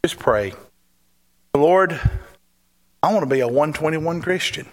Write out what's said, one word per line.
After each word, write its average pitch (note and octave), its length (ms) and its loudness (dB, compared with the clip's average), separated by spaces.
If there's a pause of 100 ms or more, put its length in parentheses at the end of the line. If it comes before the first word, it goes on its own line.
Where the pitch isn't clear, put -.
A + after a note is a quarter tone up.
Just - 160 -2
pray. G#2 340 0 (1000)
"Lord, E3+ 440 4 (1040)
I F#3+ 100 2
want G3 100 2
to C3 60 -4
be C3+ 120 2
a A#2+ 60 0
one D3 260 0
twenty-one D#3+ 500 -2
Christian." E3+ 500 -4